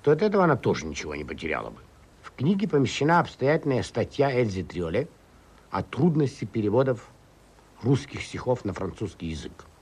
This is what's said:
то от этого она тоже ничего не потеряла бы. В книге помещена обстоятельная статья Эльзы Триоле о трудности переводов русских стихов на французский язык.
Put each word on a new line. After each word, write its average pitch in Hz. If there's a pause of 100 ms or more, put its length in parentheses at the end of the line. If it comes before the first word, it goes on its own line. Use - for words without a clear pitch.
то 143
от 156
этого 202
она 151
тоже 92
ничего 76
не 76
потеряла 69
бы. - (440)
В -
книге 196
помещена 147
обстоятельная 139
статья 139
Эльзы 107
Триоле 87 (600)
о -
трудности 143
переводов 113 (720)
русских 120
стихов -
на 92
французский 92
язык. - (160)